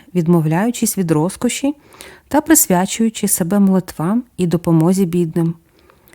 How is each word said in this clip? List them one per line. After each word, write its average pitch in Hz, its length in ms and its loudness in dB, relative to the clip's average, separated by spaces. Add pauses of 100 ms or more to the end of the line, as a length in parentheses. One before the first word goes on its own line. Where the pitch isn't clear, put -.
(140)
відмовляючись 170 840 0
від 170 120 -2
розкоші 208 640 -2 (540)
та 285 120 2
присвячуючи 220 880 0
себе 190 300 -2
молитвам 190 640 0 (140)
і 180 100 0
допомозі 170 600 2
бідним. 170 480 -2 (600)